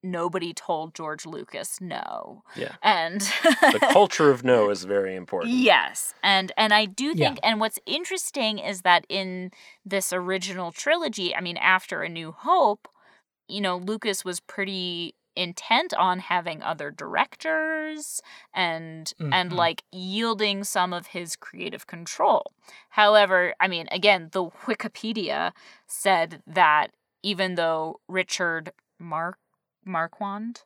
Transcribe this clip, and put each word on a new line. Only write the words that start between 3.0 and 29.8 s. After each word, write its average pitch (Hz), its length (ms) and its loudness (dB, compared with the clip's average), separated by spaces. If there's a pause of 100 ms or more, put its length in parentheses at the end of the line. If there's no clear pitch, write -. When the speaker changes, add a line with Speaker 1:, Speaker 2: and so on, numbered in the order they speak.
Speaker 1:
<laughs> - 220 -4
Speaker 2:
The 262 360 6 (120)
culture 185 400 8
of 123 120 2
no 117 260 6
is 95 160 -2
very 98 300 0
important. 92 380 -4
Speaker 1:
Yes. 196 600 4 (100)
And, 190 340 2
and 214 160 4
I 214 120 6
do 247 300 -4
Speaker 3:
Yeah. 165 140 4
Speaker 1:
think, 269 140 -8
and 220 160 2
what's 220 260 -2
interesting 277 760 -4
is 190 240 -8
that 175 260 4
in 185 420 -6 (340)
this 190 280 -4
original 185 580 -4
trilogy, 285 640 -2
I 170 60 -4
mean, 175 160 -8
after 185 460 0
A 165 60 -6
New 165 220 -10
Hope, 254 560 2 (600)
you 196 140 -8
know, 185 160 -2
Lucas 202 460 -4
was 180 160 -6
pretty 180 760 -6 (200)
intent 226 580 -2
on 185 260 0
having 170 420 -4
other 151 300 -6
directors 311 1300 -4 (320)
and, 160 680 -4
and, 175 300 0
Speaker 3:
Mm-hmm. 175 80 -4
Speaker 1:
like, 165 340 0
yielding 202 720 -2
some 180 300 -2
of 175 140 -8
his 175 280 -10
creative - 520 -12
control. - 640 0 (380)
However, 202 680 6
I 185 80 2
mean, 170 240 -4
again, 185 400 4
the 185 140 -2 (200)
Wikipedia 190 840 -4 (360)
said 165 600 0
that 156 440 4 (320)
even 185 320 -2
though 160 520 -2
Richard 170 640 -4 (280)
Mark-, 170 400 -6 (460)